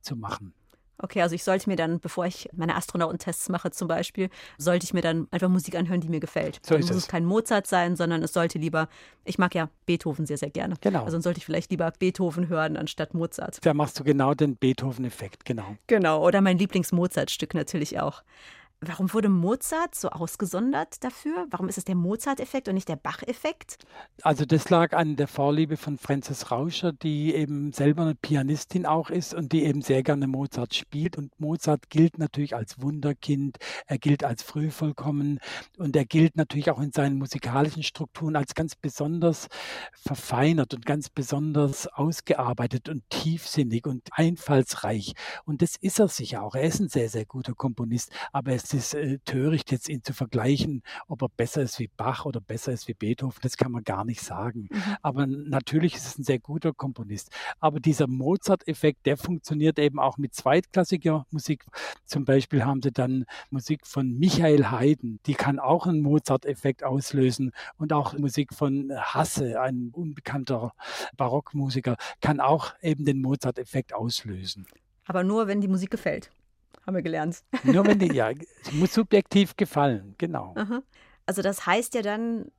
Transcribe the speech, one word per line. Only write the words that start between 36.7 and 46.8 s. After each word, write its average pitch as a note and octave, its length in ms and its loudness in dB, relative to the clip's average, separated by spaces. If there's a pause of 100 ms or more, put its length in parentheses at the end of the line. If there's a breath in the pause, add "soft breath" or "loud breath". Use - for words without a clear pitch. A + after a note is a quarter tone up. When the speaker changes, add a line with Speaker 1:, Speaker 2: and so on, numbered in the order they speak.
Speaker 1:
auch B2 80 -2
in C#3+ 100 -2
seinen C#3 280 2
musikalischen C#3 640 -2
Strukturen D#3 500 -4
als C#3+ 220 -2
ganz D#3+ 180 -4
besonders D#3+ 720 0 (460 loud breath)
verfeinert C#3 840 0
und A#2+ 120 -8
ganz D3 220 -2
besonders C#3+ 800 0
ausgearbeitet B2 1000 -2
und D3 220 -8
tiefsinnig D3 760 -2
und B2+ 240 -6
einfallsreich. C#3 1040 0 (320 loud breath)
Und D3+ 180 0
das - 140 0
ist - 240 -2
er G3+ 80 8
sicher A#2 340 -6
auch. G#2+ 140 -6
Er C3 80 2
ist D#3+ 160 0